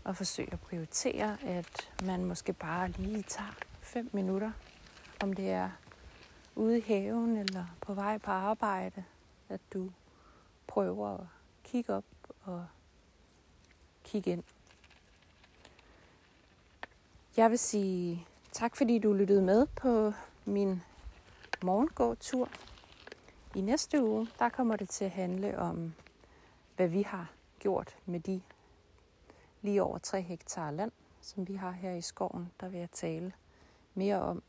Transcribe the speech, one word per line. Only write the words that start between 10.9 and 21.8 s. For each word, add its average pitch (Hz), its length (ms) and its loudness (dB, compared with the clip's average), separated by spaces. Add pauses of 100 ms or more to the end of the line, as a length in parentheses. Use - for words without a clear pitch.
at 185 120 -10 (380)
kigge 233 300 -2
op 196 100 -4 (400)
og 175 220 -8 (1400)
kigge 196 260 -2
ind. 175 120 -2 (3000)
Jeg 226 140 10
vil 233 80 4
sige 180 680 0 (260)
tak, 233 240 -4
fordi 240 220 6
du 208 140 6
lyttede 196 300 8
med 208 240 8
på 220 460 2 (320)
min 196 380 2 (800)
morgengåtur. 233 840 2 (1080)